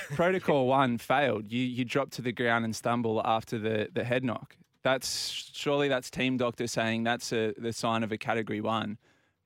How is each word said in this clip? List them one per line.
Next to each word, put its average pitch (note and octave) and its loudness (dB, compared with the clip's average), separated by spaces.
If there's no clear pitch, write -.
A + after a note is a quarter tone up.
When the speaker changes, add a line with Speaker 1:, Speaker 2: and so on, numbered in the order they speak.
Speaker 1:
<laughs> - -12
Speaker 2:
Protocol E3 2
one B2+ 4
failed. A2+ 0
You, A#2+ 0
you B2+ -2
drop C3 -2
to - -10
the A#2+ -2
ground A#2 2
and A2 -2
stumble A#2 0
after A2+ 0
the, G#2+ 0
the A2+ -2
head B2 0
knock. - -4
That's, - 0
surely C#3+ 2
that's C3 0
team C3 0
doctor A#2+ 0
saying A2+ 0
that's A#2+ -2
a, A2 0
the A#2 -4
sign A2+ 0
of G#2+ -2
a A2 -4
category A2 -2
one. G#2+ -2